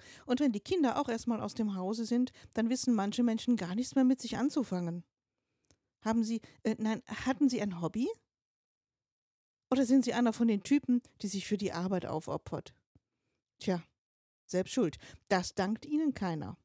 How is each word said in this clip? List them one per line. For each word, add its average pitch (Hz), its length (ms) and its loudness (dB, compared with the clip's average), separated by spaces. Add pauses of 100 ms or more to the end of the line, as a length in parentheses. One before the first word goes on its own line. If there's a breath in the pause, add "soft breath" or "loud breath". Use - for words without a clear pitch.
(240 loud breath)
Und 254 160 0
wenn 277 120 4
die 202 80 -4
Kinder 302 380 0
auch 285 100 -2
erstmal 226 320 -2
aus 214 140 -6
dem 214 200 -2
Hause 202 300 -4
sind, 240 280 0 (220 loud breath)
dann 226 160 0
wissen 254 240 0
manche 208 280 0
Menschen 233 340 2
gar 180 180 -4
nichts 247 200 -4
mehr 262 100 4
mit 254 160 4
sich - 180 -6
anzufangen. 180 680 -2 (960)
Haben 226 240 2
Sie, 220 160 -2 (220 loud breath)
äh, 220 160 0
nein, 220 280 -2
hatten 262 420 0
Sie 247 120 -2
ein 185 200 -4
Hobby? 220 280 0 (1600)
Oder 269 140 4
sind 254 200 6
Sie 240 100 -2
einer 240 180 2
von 233 160 2
den 202 140 2
Typen, 254 400 2 (180 soft breath)
die 208 80 -6
sich 185 180 -6
für 208 100 0
die 190 160 -2
Arbeit 180 340 -2
aufopfert? - 680 -6 (840)
Tja, 175 240 -2 (640)
selbst 185 260 -2
schuld. 190 240 2 (320 loud breath)
Das 185 260 0
dankt 202 300 -2
Ihnen 302 300 0
keiner. 170 500 -4